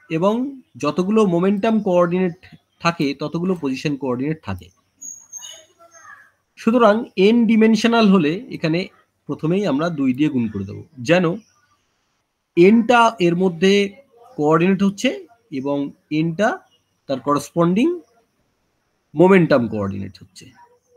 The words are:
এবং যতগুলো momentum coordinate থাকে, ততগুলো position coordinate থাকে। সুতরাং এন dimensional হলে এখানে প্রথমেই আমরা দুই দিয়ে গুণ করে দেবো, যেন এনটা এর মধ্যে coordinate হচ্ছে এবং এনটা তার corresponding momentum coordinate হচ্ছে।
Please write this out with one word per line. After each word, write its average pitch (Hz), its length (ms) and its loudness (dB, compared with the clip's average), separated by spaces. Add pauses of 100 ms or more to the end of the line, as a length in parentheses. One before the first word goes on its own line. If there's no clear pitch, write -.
এবং 233 520 -2 (160)
যতগুলো 180 480 0
momentum 196 560 0
coordinate 175 640 0 (340)
থাকে, 160 400 -2
ততগুলো 170 420 -4
position 139 340 -6
coordinate 135 480 -6
থাকে। 90 260 -12 (1900)
সুতরাং 226 500 2 (120)
এন 220 300 4
dimensional 220 640 4
হলে 190 400 2
এখানে 170 380 -4 (380)
প্রথমেই 175 420 -4
আমরা 151 220 -2
দুই 139 240 -2
দিয়ে 147 160 0
গুণ 123 180 -2
করে 98 160 -8
দেবো, 101 200 -12 (160)
যেন 165 360 -2 (1200)
এনটা 226 640 4
এর 170 160 0
মধ্যে 190 540 0 (460)
coordinate 165 480 2
হচ্ছে 269 440 -4 (240)
এবং 143 400 -6 (180)
এনটা 165 480 -2 (500)
তার 131 120 -4
corresponding 180 840 0 (1120)
momentum 156 520 4
coordinate 98 520 -6
হচ্ছে। - 320 -20 (460)